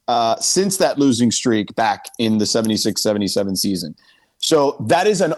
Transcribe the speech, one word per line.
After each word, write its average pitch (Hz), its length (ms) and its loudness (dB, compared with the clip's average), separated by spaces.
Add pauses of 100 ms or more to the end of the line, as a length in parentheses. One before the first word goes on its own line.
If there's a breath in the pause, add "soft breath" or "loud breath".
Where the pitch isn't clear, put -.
uh, 117 300 0
since 196 400 -2
that 147 220 0
losing 123 340 2
streak 110 420 -2
back 110 320 -2 (140)
in 110 180 2
the 107 80 2
seventy-six 110 560 0
seventy-seven 101 540 -2
season. 90 400 -4 (420 soft breath)
So 143 380 2 (100)
that 170 220 2
is 208 120 0
an 160 180 0